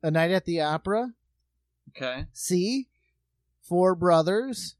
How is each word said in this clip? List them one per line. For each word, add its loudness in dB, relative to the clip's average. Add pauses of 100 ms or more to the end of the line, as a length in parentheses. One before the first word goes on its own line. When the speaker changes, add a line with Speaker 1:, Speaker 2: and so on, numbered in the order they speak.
Speaker 1:
A 0
Night 2
at 0
the -2
Opera. -2 (760)
Speaker 2:
Okay. -8
Speaker 1:
C, -2 (720)
Four 2
Brothers. 0